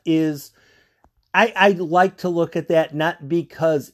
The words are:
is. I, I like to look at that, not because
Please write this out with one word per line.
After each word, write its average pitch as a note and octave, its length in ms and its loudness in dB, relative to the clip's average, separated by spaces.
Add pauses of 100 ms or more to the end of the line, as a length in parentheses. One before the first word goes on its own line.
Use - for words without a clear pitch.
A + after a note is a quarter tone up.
is. D#3 480 -2 (840)
I, G#3+ 220 2
I G3 140 4
like F3+ 480 0
to F3+ 100 -6
look E3+ 260 -2
at E3 140 -6
that, D#3+ 260 2
not D#3 340 -4
because D#3 640 -4